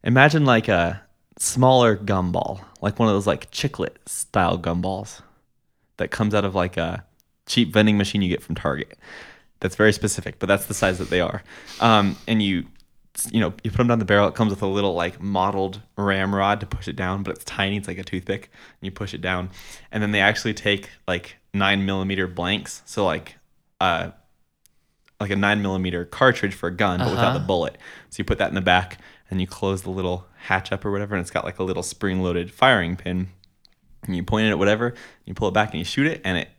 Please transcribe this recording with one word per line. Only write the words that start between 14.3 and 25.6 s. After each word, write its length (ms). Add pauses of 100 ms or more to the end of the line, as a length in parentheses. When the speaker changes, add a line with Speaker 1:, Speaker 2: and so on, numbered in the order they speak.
Speaker 1:
comes 160
with 120
a 40
little, 280
like, 260
mottled 600 (160)
ramrod 640
to 60
push 220
it 80
down, 260
but 140
it's 80
tiny. 320
It's 100
like 120
a 40
toothpick. 420 (360)
And 60
you 40
push 240
it 60
down. 300 (420)
And 100
then 100
they 80
actually 340
take, 360 (160)
like, 300 (180)
nine 320
millimeter 400
blanks. 600
So, 180
like, 320 (440)
uh, 300 (1080)
like 100
a 60
nine 260